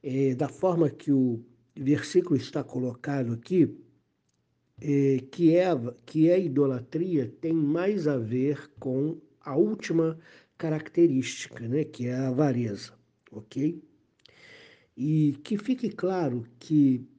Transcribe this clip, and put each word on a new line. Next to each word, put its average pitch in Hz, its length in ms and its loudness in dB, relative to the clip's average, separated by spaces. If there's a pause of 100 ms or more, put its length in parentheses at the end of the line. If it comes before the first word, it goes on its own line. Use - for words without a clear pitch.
eh, 135 320 0
da 139 120 -2
forma 170 400 2
que - 220 -6
o 127 340 2 (300)
versículo 147 640 0
está 131 260 -4
colocado 127 720 -4
aqui, 151 440 0 (1040)
eh, 139 480 2
que 170 280 4
é, 180 160 4 (320)
que 160 260 4
é 180 100 6
idolatria, 143 880 0 (140)
tem 165 140 -2
mais 165 520 0
a 143 120 0
ver 127 600 -2
com 139 420 -4 (200)
a 143 160 -6
última 165 600 0 (400)
característica, 151 1080 -2
né, 139 160 -2
que - 240 -6
é 123 80 -4
a 131 140 -2
avareza, 123 640 -2 (400)
ok? 135 500 -6 (1120)
E 151 460 0
que 208 160 -4
fique 254 320 -4
claro 160 560 -2 (140)
que 135 440 2 (140)